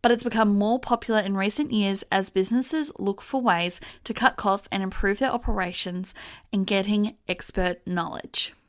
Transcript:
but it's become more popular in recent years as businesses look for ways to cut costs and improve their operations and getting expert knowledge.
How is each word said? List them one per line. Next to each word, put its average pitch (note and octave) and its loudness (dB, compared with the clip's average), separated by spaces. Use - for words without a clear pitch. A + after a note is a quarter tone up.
but A#3+ 6
it's A#3 4
become G#3+ 4
more A3 4
popular A#3 0
in G3 -2
recent G#3 0
years G3 2
as F#3+ 2
businesses B3+ 0
look G3 -2
for C4 -2
ways F3 0
to - -8
cut - 2
costs G3 0
and G3 -2
improve G3 0
their C4 0
operations F#3 -4
and F#3+ 0
getting G#3 0
expert F3+ -2
knowledge. - -4